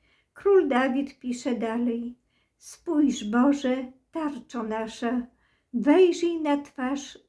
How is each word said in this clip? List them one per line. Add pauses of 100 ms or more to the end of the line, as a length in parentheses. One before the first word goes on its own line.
(340)
Król
Dawid
pisze
dalej: (420)
„Spójrz,
Boże, (200)
tarczo
nasza, (460)
wejrzyj
na
twarz